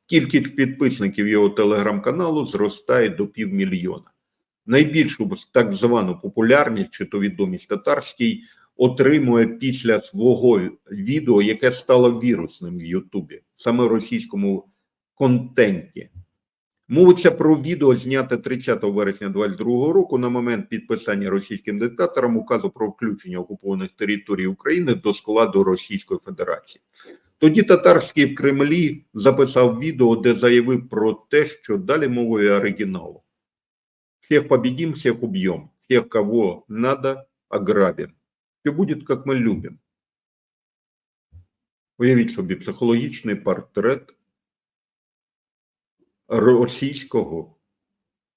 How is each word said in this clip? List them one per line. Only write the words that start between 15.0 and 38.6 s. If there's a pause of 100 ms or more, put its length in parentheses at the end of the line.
контенті. (800)
Мовиться
про
відео,
зняте
тридцятого
вересня
двадцять
другого
року
на
момент
підписання
російським
диктатором
указу
про
включення
окупованих
територій
України
до
складу
Російської
Федерації. (560)
Тоді
татарський
в
Кремлі (100)
записав
відео,
де
заявив
про (180)
те,
що
далі
мовою
оригіналу: (960)
"Всіх
побідім,
всіх
уб'єм, (140)
всіх,
кого
надо, (260)
ограбим. (500)